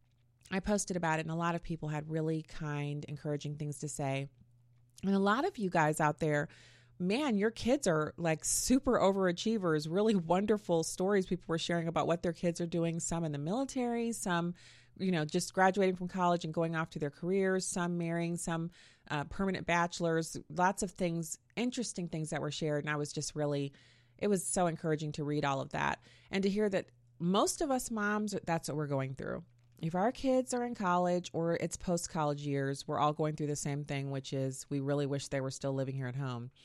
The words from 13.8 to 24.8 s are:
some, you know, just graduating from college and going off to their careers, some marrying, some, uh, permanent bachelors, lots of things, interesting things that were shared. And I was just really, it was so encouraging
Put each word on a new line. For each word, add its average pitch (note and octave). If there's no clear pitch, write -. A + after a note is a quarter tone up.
some, F3
you F#3
know, D#3
just F3
graduating F#3+
from F3+
college F3
and D#3+
going E3
off D#3+
to -
their D3+
careers, F#3+
some F3
marrying, E3+
some, E3
uh, D3
permanent F#3+
bachelors, E3
lots F3+
of F#3
things, E3+
interesting A3+
things D#3
that D3
were D3
shared. D3
And D3+
I -
was D3
just -
really, C#3+
it -
was G3+
so F3+
encouraging D#3